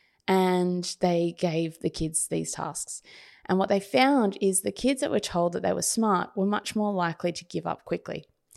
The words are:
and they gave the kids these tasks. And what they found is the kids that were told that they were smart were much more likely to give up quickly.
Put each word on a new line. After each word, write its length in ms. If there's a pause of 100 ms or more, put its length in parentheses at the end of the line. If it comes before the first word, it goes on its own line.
(280)
and 720
they 380
gave 420
the 100
kids 380
these 240
tasks. 520 (440)
And 100
what 120
they 100
found 600
is 220
the 100
kids 300
that 80
were 100
told 340
that 100
they 100
were 80
smart 540
were 100
much 300
more 180
likely 380
to 140
give 200
up 200
quickly. 400 (320)